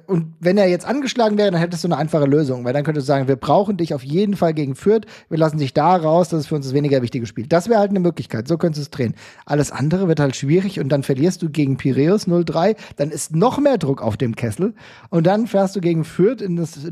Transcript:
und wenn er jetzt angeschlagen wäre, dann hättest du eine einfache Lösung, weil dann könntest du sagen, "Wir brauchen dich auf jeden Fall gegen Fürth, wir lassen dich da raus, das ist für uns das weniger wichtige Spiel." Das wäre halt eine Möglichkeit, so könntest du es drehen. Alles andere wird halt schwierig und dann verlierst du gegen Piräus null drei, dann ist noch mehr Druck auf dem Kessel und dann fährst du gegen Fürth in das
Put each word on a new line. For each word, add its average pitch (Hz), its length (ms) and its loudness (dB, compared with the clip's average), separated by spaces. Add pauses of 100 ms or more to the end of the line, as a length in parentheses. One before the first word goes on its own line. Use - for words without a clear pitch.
und 165 320 -4
wenn 180 180 2
er 190 120 4
jetzt 180 160 -2
angeschlagen 226 520 0
wäre, 208 140 2
dann 170 80 0
hättest 170 240 -2
du 180 60 -2
eine 151 80 0
einfache 151 280 0
Lösung, 135 380 0
weil 123 80 -2
dann 143 140 -2
könntest 147 220 -2
du 147 40 0
sagen, 135 160 2
"Wir 135 80 2
brauchen 185 400 0
dich 165 180 -4
auf 127 100 -6
jeden 185 340 -2
Fall - 160 2
gegen 143 220 -4
Fürth, 214 300 0 (220)
wir 160 100 -4
lassen 156 200 2
dich 139 160 -2
da 170 240 4
raus, 165 320 2
das 160 120 -2
ist 139 60 -8
für 160 80 -2
uns 139 100 -4
das 131 80 -6
weniger 143 280 2
wichtige 117 240 -4
Spiel." 110 200 -10
Das 170 220 0
wäre 226 140 4
halt 202 80 2
eine 196 100 0
Möglichkeit, 135 480 -2
so 160 100 0
könntest 160 220 0
du 147 40 -8
es - 80 -14
drehen. 113 240 -2 (300)
Alles 147 280 0
andere 175 340 0
wird 156 140 2
halt 135 160 0
schwierig 175 420 0
und 135 100 -4
dann 139 140 2
verlierst 151 380 0
du 160 80 -4
gegen 139 260 0
Piräus 147 500 0
null 175 200 2
drei, 170 320 0 (180)
dann 143 160 -4
ist 147 240 -8
noch 233 240 2
mehr 277 180 4
Druck 139 240 -2
auf 107 140 -2
dem 113 220 -2
Kessel 160 360 -2 (360)
und 170 180 2
dann 214 200 2
fährst 196 280 0
du 196 60 -4
gegen 165 240 0
Fürth 220 360 0
in 185 140 -4
das 165 240 -6 (120)